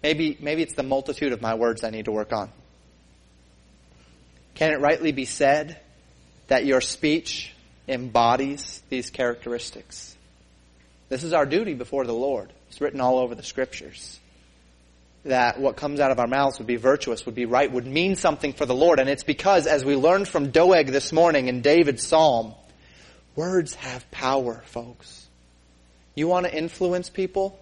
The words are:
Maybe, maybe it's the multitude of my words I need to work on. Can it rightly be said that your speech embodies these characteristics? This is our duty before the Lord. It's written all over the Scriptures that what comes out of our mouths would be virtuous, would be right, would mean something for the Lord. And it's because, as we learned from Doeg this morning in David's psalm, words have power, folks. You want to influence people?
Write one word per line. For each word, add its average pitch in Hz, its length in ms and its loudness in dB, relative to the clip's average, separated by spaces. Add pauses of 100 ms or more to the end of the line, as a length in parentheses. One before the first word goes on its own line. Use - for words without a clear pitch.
Maybe, 151 360 -2
maybe 151 220 -4
it's - 140 -6
the 143 80 -4
multitude 135 500 -4
of 113 80 -8
my 113 140 -2
words 113 280 -2
I 113 60 -4
need 110 160 -10
to 113 60 -4
work 107 200 -4
on. 104 200 -4 (2000)
Can 156 200 2
it 143 60 -2
rightly 156 320 2
be 131 140 -4
said 151 540 0 (720)
that 131 160 2
your 131 160 4
speech - 720 -4 (360)
embodies 127 1000 0
these 127 200 -6
characteristics? - 1040 -8 (920)
This 131 140 -6
is 165 100 -4
our 147 140 4
duty 185 260 0
before 131 320 -4
the 120 80 -4
Lord. 120 400 -4 (160)
It's - 120 -12
written 139 180 -4
all 127 180 4
over 123 160 0
the 104 100 -14
Scriptures - 760 -10 (1040)
that 127 360 2
what 135 180 0
comes 143 240 -4
out 135 100 4
of 123 80 0
our 120 80 0
mouths 135 300 0
would 110 100 -12
be 120 80 0
virtuous, 127 500 0
would 117 80 -8
be 120 120 -4
right, 123 260 2
would 123 160 -4
mean 175 280 0
something - 360 -2
for 147 140 -4
the 127 100 0
Lord. 151 240 6
And 135 100 2
it's 139 140 -2
because, 165 440 2
as 143 180 2
we 143 100 2
learned 180 320 2
from 139 240 -2
Doeg 165 360 6
this 135 260 -2
morning 156 340 4
in 123 140 -4
David's 143 440 4
psalm, 123 480 2 (840)
words 175 400 -2
have 127 360 -12
power, 127 540 -2
folks. - 600 -16 (880)
You 151 140 -2
want 180 180 2
to 175 100 -4
influence 175 540 -2
people? 190 520 -4